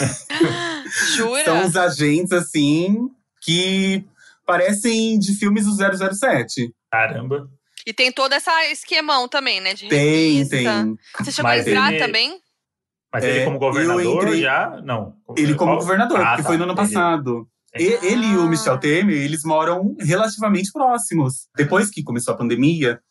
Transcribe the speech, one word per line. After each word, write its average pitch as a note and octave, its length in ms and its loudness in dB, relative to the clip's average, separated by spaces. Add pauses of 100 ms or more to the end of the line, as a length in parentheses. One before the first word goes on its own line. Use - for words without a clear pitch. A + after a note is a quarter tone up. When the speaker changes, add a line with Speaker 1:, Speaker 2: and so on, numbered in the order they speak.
(280)
Speaker 1:
<laughs> D#4+ 880 -2
Jura? B3 280 -2
Speaker 2:
São F3 220 2
os F3 100 -2
agentes, E3 560 2
assim, F3 800 0 (320)
que F#3+ 640 0 (420)
parecem G#3+ 720 2
de G3 160 2
filmes G#3 320 2
do G#3 80 0
zero G3 220 0
zero F#3 180 -2
sete. C3 580 -2 (180)
Speaker 3:
Caramba. B2 580 -2 (380)
Speaker 1:
E A3+ 60 -8
tem B3+ 200 0
todo C4+ 220 -2
esse D4 140 -2 (240)
esquemão D4+ 560 -2
também, B3 320 -2
né? F#3+ 140 -4
De G3+ 140 -14
Speaker 2:
Tem, D#3 500 4
Speaker 1:
revista. C#3 180 0
Speaker 2:
tem. A2 400 0 (220)
Speaker 1:
Você G3+ 140 -6
chegou - 180 0
Speaker 3:
Mas - 160 2
Speaker 1:
a A3+ 40 0
entrar B3+ 220 2
Speaker 3:
ele - 60 -2
Speaker 1:
também? A#3+ 420 -2 (720)
Speaker 3:
Mas B2 100 -2
ele B2+ 140 0
Speaker 2:
É, C3 60 0
Speaker 3:
como C#3 120 -2
Speaker 2:
eu C3 40 -8
Speaker 3:
governador D3 440 0 (200)
Speaker 2:
entrei - 180 2
Speaker 3:
já? D3+ 420 -2
Não. A2+ 300 -6 (220)
Speaker 2:
Ele D3+ 180 2
como D#3 160 2
Speaker 3:
Qual? D#3+ 100 2
Speaker 2:
governador, F#3+ 400 2
Speaker 3:
Ah, - 100 2
Speaker 2:
porque - 120 0
foi E3 160 0
Speaker 3:
tá, - 0 -
Speaker 2:
no F3 60 -2
ano F3+ 80 -2
Speaker 3:
entendi. G#3 220 0
Speaker 2:
passado. D3 540 0 (260)
Speaker 3:
Entendi. F3+ 180 0
Speaker 2:
E-, F3+ 200 -2
ele A#3 140 2
e G3+ 100 2
o F3 60 4
Speaker 1:
Ah. E3+ 40 4
Speaker 2:
Michel D3 320 0
Temer, D#3+ 440 2
eles D3+ 220 -4
moram D#3+ 560 0
relativamente G3+ 720 0
próximos. A3+ 840 0
Depois F3+ 340 2
que D#3 120 -10
começou A#2+ 320 -4
a - 20 -4
pandemia, B2 640 0 (100)